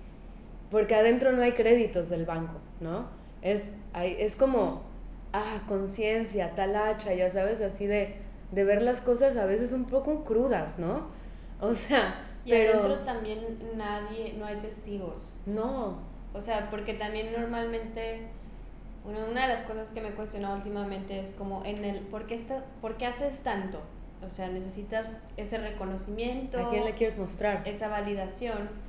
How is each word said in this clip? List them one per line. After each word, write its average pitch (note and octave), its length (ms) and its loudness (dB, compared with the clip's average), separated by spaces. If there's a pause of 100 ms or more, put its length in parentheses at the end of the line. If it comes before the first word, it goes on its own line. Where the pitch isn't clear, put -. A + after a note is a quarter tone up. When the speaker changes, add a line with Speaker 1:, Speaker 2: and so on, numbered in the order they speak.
(720)
Speaker 1:
Porque G#3+ 240 6
adentro B3 380 8
no B3 100 6
hay A#3+ 80 6
créditos A3+ 580 6
del E3 160 0
banco, E3 340 -4 (200)
¿no? E3 280 -4 (340)
Es, G3+ 300 0 (200)
hay, F3+ 280 0
es G#3 180 0
como, B3 460 4 (500)
ah, G#3+ 340 -2
conciencia, G3+ 880 0
talacha, G#3 580 2
ya F#3 180 4
sabes, G3+ 300 2
así G3+ 260 0
de, G3+ 280 2 (360)
de G3 140 4
ver G3+ 160 8
las A#3+ 200 4
cosas B3 360 6
a G3+ 80 4
veces A3 260 4
un B3+ 140 0
poco - 380 2
crudas, A3 560 2
¿no? A3 280 0 (540)
O G#3+ 120 2
sea, G#3+ 480 2 (220)
Speaker 2:
Y B3 80 -4
Speaker 1:
pero A3 280 10
Speaker 2:
adentro G3+ 260 4
también A3 340 -4 (380)
nadie, G#3+ 600 -4
no G#3 80 -6
hay G#3 120 -6
testigos. G3+ 720 -8 (140)
Speaker 1:
No. A3 540 -2 (340)
Speaker 2:
O G3+ 80 -8
sea, G#3 280 -2
porque G#3 240 -4
también A3 380 -4
normalmente, A3+ 920 -4 (840)
bueno, G#3+ 140 -6 (120)
una B3+ 120 0
de B3+ 100 4
las A3 100 -2
cosas G#3+ 280 -8
que A3 100 -8
me G#3+ 80 -6
he G3+ 40 -8
cuestionado G3+ 440 -4
últimamente G3 600 -6
es F#3+ 120 -8
como G3 320 -6
en G#3 220 -4
el, G3 160 -4
¿por A3 260 -8
qué A#3 80 -6
esta-, C4 300 -6 (160)
por A3+ 160 -4
qué B3 80 -2
haces C4 340 -2
tanto? F#3+ 400 -2 (460)
O F#3 40 -8
sea, F#3 200 -6
necesitas G3+ 680 -4 (180)
ese G#3+ 220 -4
reconocimiento, G#3+ 1000 -4
Speaker 1:
¿A A#3+ 120 0
quién G#3 120 2
le A3 100 0
quieres A3 240 2
mostrar? G3 480 0
Speaker 2:
esa G#3 220 -4
validación. G#3 840 -4 (200)